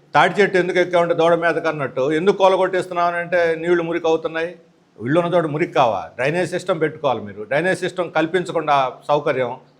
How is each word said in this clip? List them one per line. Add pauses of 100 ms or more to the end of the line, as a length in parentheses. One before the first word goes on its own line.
(140)
తాటి
చెట్టు
ఎందుకు
ఎక్కామంటే
దూడ
మీదకి
అన్నట్టు
ఎందుకు
కూలగొట్టేస్తున్నావు
అని
అంటే
నీళ్లు
మురికి
అవుతున్నాయి. (480)
ఇళ్ళు
ఉన్న
చోట
మురికి
కావా?
డ్రైనేజ్
సిస్టమ్
పెట్టుకోవాలి
మీరు.
డ్రైనేజ్
సిస్టమ్
కల్పించకుండా (160)
సౌకర్యం, (240)